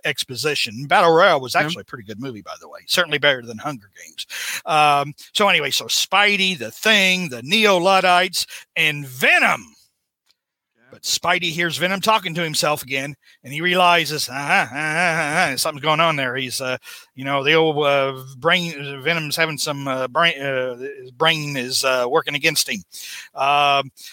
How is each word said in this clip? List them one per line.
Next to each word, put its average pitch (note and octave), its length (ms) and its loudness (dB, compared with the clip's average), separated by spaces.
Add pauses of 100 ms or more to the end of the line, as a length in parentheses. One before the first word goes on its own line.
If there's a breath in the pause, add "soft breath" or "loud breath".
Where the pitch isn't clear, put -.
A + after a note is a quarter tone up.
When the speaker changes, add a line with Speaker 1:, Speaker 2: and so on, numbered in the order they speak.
Speaker 1:
exposition. C#3 800 -4
Battle F3 280 6
Royale E3 260 6
was B2 140 -8
Speaker 2:
Yeah. C#3 80 4
Speaker 1:
actually D#3+ 200 -4
a - 20 -16
pretty B2+ 200 -16
good G#2 160 -12
movie, A#2+ 220 -10
by D#2+ 180 -14
the - 80 -20
way. - 200 -18
Certainly D#3 300 0
better C3 220 4
than A#2 180 -14
Hunger A#2 380 -10
Games. - 300 -18 (400 loud breath)
Um, D3 480 2 (180 loud breath)
so G#3 160 2
anyway, D3+ 220 2
so B2+ 140 -2
Spidey, F#3+ 760 2
the A2+ 140 -8
Thing, F#3 580 2
the A#2+ 120 -8
Neo-Luddites, F#3 1040 4 (280 loud breath)
and D3+ 320 0
Venom. F3+ 680 0 (1000)
Speaker 2:
Yeah. A2+ 140 -20
Speaker 1:
But A#2+ 120 -20
Spidey F3 500 -2
hears E3 240 -2
Venom F#3 240 -2
talking F#3+ 340 2
to F3 80 -2
himself D3+ 400 -2
again, C3+ 320 -4 (300 soft breath)
and B2+ 80 -14
he D3+ 80 -8
realizes, E3+ 680 4
uh-huh, C3 120 -8
uh-huh, C#3+ 360 0
uh-huh, D#3 800 0
something's D3 280 -4
going D#3 160 2
on E3 160 4
there. B2+ 180 -2
He's, C3 260 -6
uh, B2+ 180 -4 (360 loud breath)
you C3 100 -12
know, C#3 200 -2
the D3+ 80 0
old, D#3+ 340 2
uh, C3+ 340 0 (180)
brain, D3 680 -4
Venom's D#3 320 -2
having D#3+ 200 0
some, C#3 300 -6
uh, C3 220 -2
brain, D3 340 0
uh, B2+ 320 -4 (260)
his B2+ 120 -18
brain D3+ 440 0
is, B2+ 280 -4
uh, B2+ 240 2
working D3 260 -2
against D3 340 0
him. A2 140 -8 (540 loud breath)
Um, C#3 560 2 (200 loud breath)